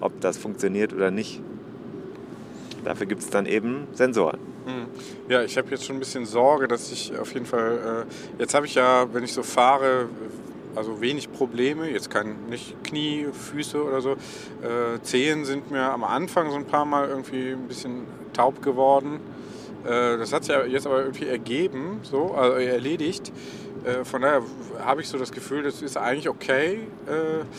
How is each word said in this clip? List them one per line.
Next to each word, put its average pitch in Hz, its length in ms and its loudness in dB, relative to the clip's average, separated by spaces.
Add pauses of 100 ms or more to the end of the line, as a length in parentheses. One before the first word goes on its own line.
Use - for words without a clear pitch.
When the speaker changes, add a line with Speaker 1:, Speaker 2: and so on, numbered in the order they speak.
Speaker 1:
ob 98 200 -2
das - 160 2
funktioniert 101 560 0
oder 95 180 2
nicht. 104 300 -4 (1400)
Dafür 95 220 -2
gibt's 98 240 -4
dann 101 160 2
eben 117 460 0
Sensoren. 113 460 4 (280)
Speaker 2:
Hm. 127 200 -6 (420)
Ja, 123 140 6
ich - 160 -4
hab 127 120 -2
jetzt 131 140 -4
schon 135 120 -6
ein 131 40 -6
bisschen 123 260 -6
Sorge, 127 420 6
dass 120 240 -2
ich - 260 -6
auf 113 140 -6
jeden 123 140 -4
Fall, 113 600 0 (320)
äh, - 40 -6
jetzt - 120 2
hab 147 100 6
ich - 100 -6
ja, 127 380 8
wenn 120 120 -2
ich 120 80 -6
so 127 100 -2
fahre, 131 640 6 (720)
also 110 240 -4
wenig 131 320 0
Probleme, 139 580 0
jetzt 104 200 -4
kein, 107 260 0 (140)
nicht - 340 -8
Knie, 151 480 -2
Füße 147 500 -4
oder 135 180 0
so. 135 120 0
Äh, 117 920 -4
Zehen 147 420 2
sind 139 260 -4
mir 135 220 2
am 120 120 -2
Anfang 156 460 2
so 143 60 -2
ein 143 100 -4
paar 147 180 4
Mal 143 240 2
irgendwie 131 440 -4
ein 131 140 -6
bisschen 123 360 -8 (300)
taub 131 300 4
geworden. 139 560 4 (680)
Äh, 120 340 2
das 113 140 -4
hat 139 120 0
sich 151 100 2
ja 135 100 4
jetzt 131 220 0
aber 135 140 4
irgendwie 135 260 -4
ergeben, 139 760 -2
so, 160 320 0
also 131 240 6
erledigt. 135 760 0 (520)
Äh, 127 200 -2
von 127 180 -2
daher 139 200 6 (420)
hab 135 140 4
ich 160 100 -6
so 143 100 -4
das 127 120 -4
Gefühl, 139 320 -4
das 139 200 -2
ist 139 140 -6
eigentlich 139 320 0
okay. 151 520 2 (260)
Äh, 156 380 0 (140)